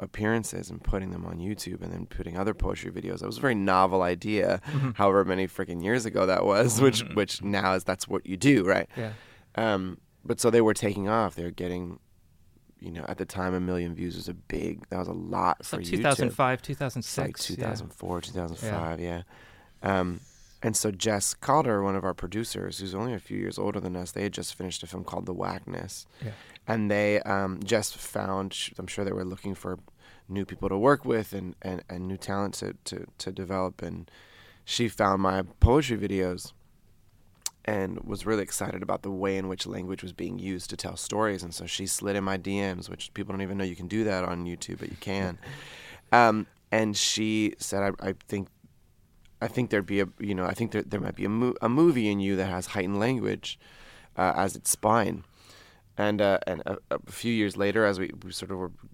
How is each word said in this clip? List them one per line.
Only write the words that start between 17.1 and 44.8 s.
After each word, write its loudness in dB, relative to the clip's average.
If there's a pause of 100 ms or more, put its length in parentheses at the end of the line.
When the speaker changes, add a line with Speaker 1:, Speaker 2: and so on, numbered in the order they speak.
Speaker 2:
yeah. -6
Speaker 1:
two -6
thousand -4
four, -4
two -12
thousand -4
five, -2
yeah. -4 (640)
Speaker 2:
Yeah. 4
Speaker 1:
Um, -2 (400)
and 0
so 2
Jess 0
Calder, 4
one 2
of 0
our 0
producers, -4
who's -6
only -4
a -6
few -6
years -4
older 0
than -4
us, -6
they -4
had -2
just -8
finished -6
a -12
film -8
called -6
The -6
Whackness. -6 (160)
Speaker 2:
Yeah. -8 (340)
Speaker 1:
And 0
they, 4
um, 0
just 0
found, -4
sh-, -6
I'm -8
sure -4
they -2
were -4
looking -8
for -6 (500)
new -2
people -6
to 2
work 6
with 0
and, -8
and, -6
and -6
new -4
talent -2
to, -6 (120)
to, -10 (120)
to -6
develop. -4
And -8 (540)
she 0
found 4
my 4 (180)
poetry 6
videos -2 (1120)
and -2
was -6
really 2
excited -4
about -2
the -6
way 0
in -2
which -4
language -6
was -10
being -6
used -6
to -8
tell -8
stories. -2
And -12
so -10
she -6
slid -2
in 0
my 0
D -2
Ms, -4
which -12
people -6
don't -4
even -4
know -2
you -4
can -10
do 0
that 2
on -2
YouTube, -8